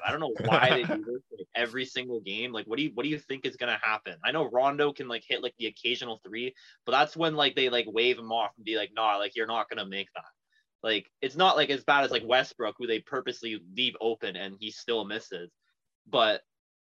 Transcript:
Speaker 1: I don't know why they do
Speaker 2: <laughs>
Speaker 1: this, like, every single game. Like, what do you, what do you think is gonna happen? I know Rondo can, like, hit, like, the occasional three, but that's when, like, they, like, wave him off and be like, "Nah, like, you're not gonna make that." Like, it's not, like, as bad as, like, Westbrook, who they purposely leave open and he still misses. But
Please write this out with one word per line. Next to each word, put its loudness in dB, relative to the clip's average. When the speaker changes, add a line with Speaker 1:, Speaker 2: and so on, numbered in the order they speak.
Speaker 1:
I 0
don't -2
know -2
why 6
they 4
do -2
Speaker 2:
<laughs> -10
Speaker 1:
this, -6
like, -12
every -2
single -6
game. -6
Like, -6
what -4
do 0
you, -2
what -4
do 0
you -2
think -8
is -6
gonna -2
happen? -2
I 0
know 0
Rondo 2
can, -10
like, -6
hit, -4
like, -4
the -4
occasional -4
three, -6
but -4
that's 4
when, 0
like, 4
they, 4
like, 2
wave 4
him -8
off 0
and -16
be 0
like, -2
"Nah, 2
like, -2
you're -2
not -2
gonna -6
make -6
that." -12
Like, 0
it's -2
not, 6
like, 4
as -2
bad 6
as, 0
like, 0
Westbrook, 2
who -6
they 0
purposely -6
leave -2
open -2
and -8
he -8
still -2
misses. -8
But 4